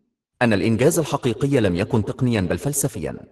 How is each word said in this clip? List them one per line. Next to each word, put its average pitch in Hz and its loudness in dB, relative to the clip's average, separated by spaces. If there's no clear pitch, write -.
أن 113 4
الإنجاز 113 2
الحقيقي 139 0
لم 95 2
يكن 104 0
تقنيا 120 0
بل 87 -2
فلسفيا. 104 -6